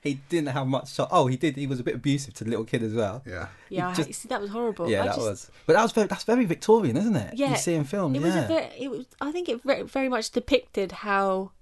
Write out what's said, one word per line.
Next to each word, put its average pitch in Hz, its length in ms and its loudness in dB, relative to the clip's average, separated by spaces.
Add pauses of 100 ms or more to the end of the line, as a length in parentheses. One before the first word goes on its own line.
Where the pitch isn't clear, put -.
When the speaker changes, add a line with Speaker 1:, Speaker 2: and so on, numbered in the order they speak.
Speaker 1:
He 139 260 -4
didn't 156 220 0
have 135 160 -2
much 131 260 -2
shot. - 180 0
Oh, 160 180 6
he 127 100 0
did. 147 180 0
He 143 100 -4
was 135 140 -2
a - 20 -6
bit 131 120 -2
abusive 139 400 -2
to - 100 -10
the 110 60 -2
little 113 160 -2
kid 117 160 -2
as 110 100 -2
well. 110 320 -2
Speaker 2:
Yeah. 90 220 -8 (240)
Speaker 1:
He 196 60 -8
Speaker 3:
Yeah, 180 120 -2
I 180 60 -4
Speaker 1:
just 233 140 0
Speaker 3:
hate, - 80 -14
see, - 120 -14
that 247 100 -4
was 202 120 -6
horrible. 214 400 -2
Speaker 1:
Yeah, 101 100 2
Speaker 3:
I 95 60 2
Speaker 1:
that 101 80 0
Speaker 3:
just 110 120 -2
Speaker 1:
was. 101 240 -6 (160)
But 156 100 4
that 214 60 6
was 226 100 2
very, 208 160 4
that's - 160 -6
very 240 200 4
Victorian, 190 540 4
isn't 208 180 2
it? 104 220 -2
Speaker 3:
Yeah. 269 140 0
Speaker 1:
You 233 40 2
see 175 180 0
in 151 100 2
film, 139 300 0
Speaker 3:
It 139 60 0
was 175 140 2
a 170 60 2
Speaker 1:
yeah. 113 80 0
Speaker 3:
ve-, - 360 -2
it 277 60 -6
was, 247 160 -8 (160)
I 285 100 -4
think 349 160 -4
it 240 140 -4
ve-, 269 220 0
very 269 260 -2
much 226 200 -2
depicted 208 640 0
how 196 680 0